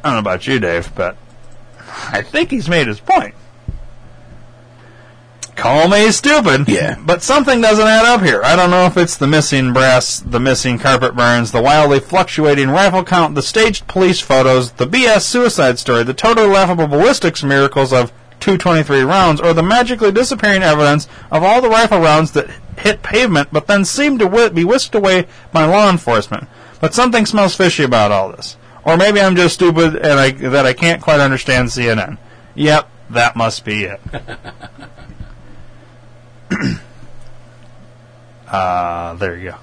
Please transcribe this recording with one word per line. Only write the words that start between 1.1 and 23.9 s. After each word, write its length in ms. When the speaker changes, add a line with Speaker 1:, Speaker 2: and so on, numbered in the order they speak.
Speaker 1:
I 140
think 280
he's 180
made 200
his 100
point. 380
Call 320
me 240
stupid, 560
Speaker 2:
Yeah. 320
Speaker 1:
but 240
something 380
doesn't 260
add 180
up 180
here. 200
I 140
don't 140
know 160
if 100
it's 200
the 120
missing 440
brass, 460
the 220
missing 380
carpet 360
burns, 380
the 100
wildly 380
fluctuating 680
rifle 360
count, 320
the 60
staged 440
police 320
photos, 540
the 140
B 180
S 200
suicide 540
story, 240
the 120
totally 340
laughable 400
ballistics 560
miracles 480
of 200
two 180
twenty-three 440
rounds, 380
or 140
the 80
magically 480
disappearing 540
evidence 420
of 140
all 160
the 80
rifle 320
rounds 320
that 180
hit 240
pavement 500
but 140
then 180
seemed 340